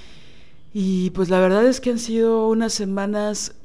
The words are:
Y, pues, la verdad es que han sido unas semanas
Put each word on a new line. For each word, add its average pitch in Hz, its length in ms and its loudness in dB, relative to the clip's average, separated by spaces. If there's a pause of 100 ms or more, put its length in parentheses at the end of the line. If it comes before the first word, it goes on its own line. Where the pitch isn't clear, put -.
(720)
Y, 190 380 0
pues, 185 180 0
la 185 100 4
verdad 190 260 6
es 254 140 4
que 247 120 -2
han 233 80 -2
sido 226 500 2
unas 226 240 0
semanas 208 920 -4